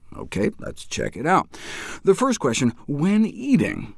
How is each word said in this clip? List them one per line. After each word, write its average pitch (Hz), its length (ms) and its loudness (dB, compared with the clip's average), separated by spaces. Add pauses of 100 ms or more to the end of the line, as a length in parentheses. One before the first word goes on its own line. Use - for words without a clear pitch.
(160)
Okay, - 420 -2
let's - 260 -12
check - 320 -6
it 123 100 -4
out. 170 220 2 (560)
The 190 100 8
first 247 240 2
question, 120 340 2 (140)
when 190 380 2
eating, 220 720 0